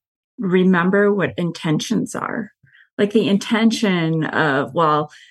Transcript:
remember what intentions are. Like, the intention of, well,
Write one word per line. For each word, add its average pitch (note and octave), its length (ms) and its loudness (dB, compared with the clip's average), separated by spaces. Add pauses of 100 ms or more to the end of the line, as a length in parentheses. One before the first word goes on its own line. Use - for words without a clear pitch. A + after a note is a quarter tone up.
(380)
remember F#3 760 2
what F3+ 240 -2
intentions F3 800 -4
are. - 380 -8 (480)
Like, G#3 120 0
the G#3 160 2
intention G3 1000 0
of, C#3 500 -2
well, D3+ 360 0 (180)